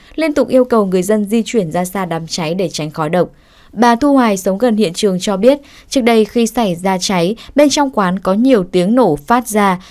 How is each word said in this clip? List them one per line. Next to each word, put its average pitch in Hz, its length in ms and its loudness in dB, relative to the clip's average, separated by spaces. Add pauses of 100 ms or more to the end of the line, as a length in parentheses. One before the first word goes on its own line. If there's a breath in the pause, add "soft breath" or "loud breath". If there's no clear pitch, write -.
(140 loud breath)
liên 302 200 -2
tục 294 140 0
yêu 254 160 4
cầu 226 220 0
người 185 160 0
dân 208 220 0
di 220 180 -2
chuyển 190 300 -4
ra 175 120 -2
xa 185 200 -6
đám 165 220 -6
cháy 160 280 -6
để 185 140 -2
tránh 151 220 -8
khói 156 200 -6
độc. 170 180 0 (480 soft breath)
Bà 233 200 4
Thu 285 160 2
Hoài 233 240 2
sống 190 220 -2
gần 226 180 0
hiện 202 160 0
trường 185 280 -2
cho 196 160 -2
biết, 247 220 4 (300 loud breath)
trước - 120 -2
đây 226 240 4
khi 233 220 0
xảy 214 280 -2
ra 185 240 -2
cháy, 185 380 -2 (180 loud breath)
bên 294 160 4
trong 277 200 0
quán 190 280 -2
có 185 140 -2
nhiều 226 320 2
tiếng 185 300 0
nổ 214 220 2
phát 233 320 -2
ra, 202 420 0